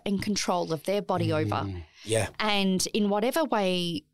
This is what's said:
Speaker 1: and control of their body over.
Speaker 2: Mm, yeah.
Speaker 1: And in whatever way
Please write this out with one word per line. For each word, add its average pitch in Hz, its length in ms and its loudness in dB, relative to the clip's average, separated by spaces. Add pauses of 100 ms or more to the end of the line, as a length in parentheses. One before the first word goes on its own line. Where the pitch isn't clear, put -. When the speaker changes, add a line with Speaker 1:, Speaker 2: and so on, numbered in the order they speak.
Speaker 1:
and 196 160 0
control 180 520 0
of 156 100 -4
their 202 180 0
body 180 300 0
over. 151 240 0
Speaker 2:
Mm, 95 280 -4 (200)
yeah. 104 240 0 (120)
Speaker 1:
And 196 480 2
in 214 220 0
whatever 240 360 2
way 185 580 0 (100)